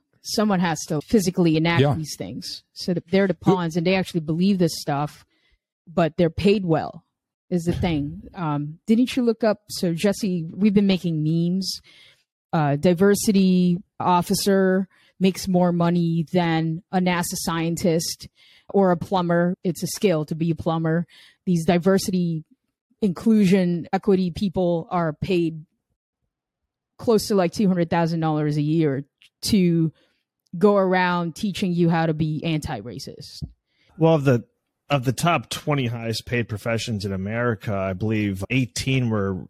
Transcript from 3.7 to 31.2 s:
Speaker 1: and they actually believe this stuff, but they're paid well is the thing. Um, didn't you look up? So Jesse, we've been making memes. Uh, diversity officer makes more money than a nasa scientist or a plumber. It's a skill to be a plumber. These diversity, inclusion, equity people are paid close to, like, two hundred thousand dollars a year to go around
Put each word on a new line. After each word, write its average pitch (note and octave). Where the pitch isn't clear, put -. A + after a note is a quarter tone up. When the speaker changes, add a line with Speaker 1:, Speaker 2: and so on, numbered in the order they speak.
Speaker 1:
and F3
they F#3
actually F#3
believe F3
this E3+
stuff, D3
but E3
they're E3+
paid G3+
well D3+
is F3
the F3
thing. E3
Um, D3+
didn't A3+
you B3+
look A3+
up? G#3+
So F3
Jesse, F3+
we've G3+
been G3+
making E3+
memes. F3
Uh, D3
diversity F#3
officer F#3
makes F3+
more F3+
money E3+
than E3
a F#3+
nasa F3+
scientist E3
or G3
a F3
plumber. F3
It's E3+
a E3+
skill E3
to E3
be E3
a -
plumber. E3
These E3+
diversity, F3+
inclusion, F#3+
equity F#3
people F3
are E3+
paid D#3+
close G#3+
to, A3
like, F3+
two G#3+
hundred F3
thousand E3+
dollars D3+
a D3
year D3+
to E3+
go G3+
around F3+